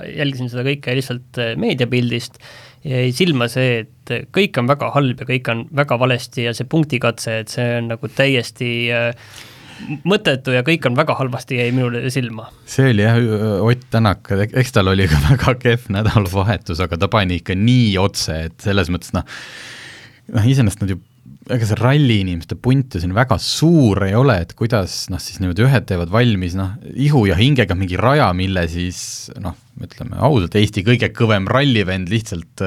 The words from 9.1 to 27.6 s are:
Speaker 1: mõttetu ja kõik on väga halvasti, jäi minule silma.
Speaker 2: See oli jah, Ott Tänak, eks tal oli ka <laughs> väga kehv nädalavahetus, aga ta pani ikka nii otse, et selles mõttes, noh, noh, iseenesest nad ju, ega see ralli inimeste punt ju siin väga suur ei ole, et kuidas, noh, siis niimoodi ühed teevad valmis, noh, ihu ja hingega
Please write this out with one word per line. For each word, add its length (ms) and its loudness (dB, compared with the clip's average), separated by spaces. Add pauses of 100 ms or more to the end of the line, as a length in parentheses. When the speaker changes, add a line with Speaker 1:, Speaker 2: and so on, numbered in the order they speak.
Speaker 1:
mõttetu 480 0
ja 100 2
kõik 240 0
on 80 -2
väga 220 0
halvasti, 400 -4
jäi 160 0
minule 340 -2
silma. 380 -6 (180)
Speaker 2:
See 300 2
oli 100 4
jah, 160 4 (400)
Ott 320 2
Tänak, 380 2 (160)
eks 260 0
tal 220 4
oli 160 2
ka 140 4
<laughs> 100 6
väga 200 2 (120)
kehv 320 0
nädalavahetus, 840 0
aga 160 -2
ta 140 0
pani 320 2
ikka 160 -2
nii 420 4
otse, 480 -2
et 100 -20 (120)
selles 180 2
mõttes, 240 -6
noh, 160 -2 (1040)
noh, 220 2
iseenesest 260 0
nad 140 -2
ju, 80 -12 (480)
ega 140 0
see 120 0
ralli 440 4
inimeste 340 -4
punt 400 0
ju 60 -2
siin 160 -2
väga 240 2
suur 640 4
ei 100 0
ole, 280 4
et 140 -12
kuidas, 540 -2
noh, 100 -6
siis 200 -10
niimoodi 240 0
ühed 240 2
teevad 240 -2
valmis, 440 2
noh, 180 -4 (180)
ihu 360 2
ja 80 2
hingega 400 4